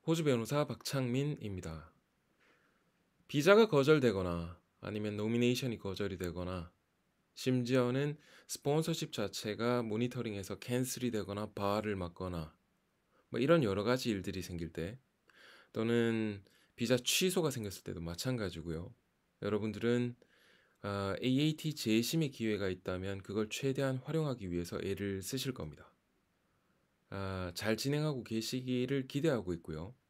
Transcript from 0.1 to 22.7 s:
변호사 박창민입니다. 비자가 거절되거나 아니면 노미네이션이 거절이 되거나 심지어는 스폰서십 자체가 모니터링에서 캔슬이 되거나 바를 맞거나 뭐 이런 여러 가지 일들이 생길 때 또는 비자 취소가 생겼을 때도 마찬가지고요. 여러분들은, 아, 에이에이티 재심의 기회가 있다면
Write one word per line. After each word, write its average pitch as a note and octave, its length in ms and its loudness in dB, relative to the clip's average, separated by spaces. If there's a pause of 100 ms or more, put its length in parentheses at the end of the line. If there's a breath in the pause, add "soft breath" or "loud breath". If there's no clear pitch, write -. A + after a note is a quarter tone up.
변호사 C#3 420 2
박창민입니다. A#2 1300 -2 (1300 soft breath)
비자가 G3 420 8
거절되거나 G2 920 4 (200)
아니면 G#2 360 -4
노미네이션이 A#2+ 640 2
거절이 F#2+ 400 -4
되거나 F2+ 520 -4 (640)
심지어는 B2+ 800 2 (300 loud breath)
스폰서십 D#3 680 0
자체가 A2+ 680 0
모니터링에서 A2 760 -2
캔슬이 B2 520 -2
되거나 G#2 440 -4
바를 G#2 420 0
맞거나 F2 580 -6 (760 soft breath)
뭐 A#2+ 100 -2
이런 D#3 220 6
여러 G2+ 200 2
가지 B2 280 2
일들이 F#2+ 320 -2
생길 E2+ 300 -6
때 F2+ 260 -6 (760 loud breath)
또는 A2+ 680 0 (340 soft breath)
비자 A#2+ 200 2
취소가 F3+ 540 2
생겼을 G#2+ 340 -6
때도 F2+ 160 -8
마찬가지고요. E2+ 920 -4 (480)
여러분들은, A2 720 0 (680 soft breath)
아, G2+ 380 -2
에이에이티 D3+ 540 0
재심의 A#2+ 560 2
기회가 G#2+ 380 0
있다면 F#2 540 -4